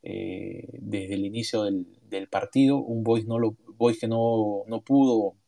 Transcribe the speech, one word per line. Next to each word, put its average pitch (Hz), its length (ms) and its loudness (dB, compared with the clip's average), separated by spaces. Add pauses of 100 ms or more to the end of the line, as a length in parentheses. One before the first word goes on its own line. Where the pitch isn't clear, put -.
eh, 92 640 -10 (120)
desde 98 360 -8
el 98 100 -2
inicio 110 380 -4
del, 98 220 -2 (240)
del 98 180 -8
partido, 135 500 2
un 117 260 -4
Boys 113 240 2
no 117 120 -2
lo, 110 160 0 (220)
Boys 117 220 2
que 120 80 -4
no, 113 600 0
no 110 140 -6
pudo 123 540 4 (120)